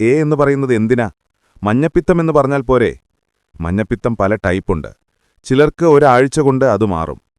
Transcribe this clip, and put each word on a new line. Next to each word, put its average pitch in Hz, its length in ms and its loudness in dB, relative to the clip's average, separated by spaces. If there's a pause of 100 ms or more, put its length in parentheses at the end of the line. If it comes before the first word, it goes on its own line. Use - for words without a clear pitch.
എ 113 100 0 (100)
എന്ന് 151 160 -2
പറയുന്നത് 139 380 0
എന്തിനാ? 113 360 0 (520)
മഞ്ഞപ്പിത്തം 147 580 0
എന്ന് 160 120 -2
പറഞ്ഞാൽ 139 300 0
പോരെ?" 117 360 0 (600)
മഞ്ഞപ്പിത്തം 104 560 -4
പല 101 180 0
ടൈപ്പുണ്ട്. 90 540 -4 (580)
ചിലർക്ക് 147 400 0
ഒരാഴ്ച 143 540 4
കൊണ്ട് 135 240 0
അത് 110 200 0
മാറും. 80 360 -6 (180)